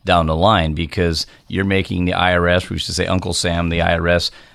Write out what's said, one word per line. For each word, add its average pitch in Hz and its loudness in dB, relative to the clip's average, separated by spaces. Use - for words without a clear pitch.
down 87 2
the 80 0
line 85 2
because 82 -2
you're 95 -2
making 95 0
the 90 0
I 90 2
R 87 2
S, 90 0
we 95 -8
used 92 -6
to - -6
say 87 -2
Uncle 92 -2
Sam, 85 -2
the 85 0
I 85 2
R 85 -2
S, 87 0